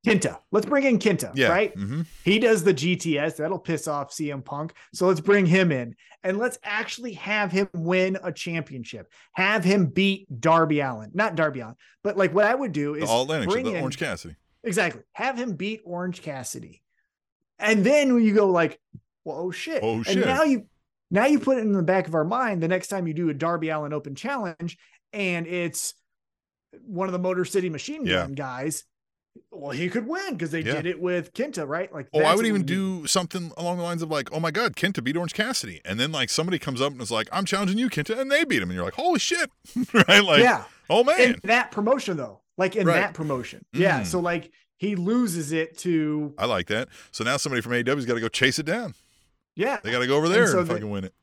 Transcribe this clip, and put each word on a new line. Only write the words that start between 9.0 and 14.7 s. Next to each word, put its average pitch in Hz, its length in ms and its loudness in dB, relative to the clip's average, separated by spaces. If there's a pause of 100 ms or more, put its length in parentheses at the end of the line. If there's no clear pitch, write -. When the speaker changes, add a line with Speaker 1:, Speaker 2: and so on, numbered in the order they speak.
Speaker 1:
Have 196 300 0
him 185 240 4
beat 196 400 2 (140)
Darby 160 380 4
Allin. 113 340 -6
Not 196 220 0
Darby 147 260 0
Allin, 113 140 -14 (280)
but, 180 140 -2
like, 180 160 2
what 202 120 4
I 233 100 2
would 262 160 -4
do 147 240 -2
Speaker 2:
The 151 80 -4
Speaker 1:
is 107 60 -2
Speaker 2:
All 117 140 4
Atlantic, 156 260 -2
Speaker 1:
bring 247 160 0
Speaker 2:
the 214 100 -2
Speaker 1:
in 165 60 -4
Speaker 2:
Orange 127 160 -4
Cassidy. 90 380 -6 (280)
Speaker 1:
Exactly. 208 380 -2 (120)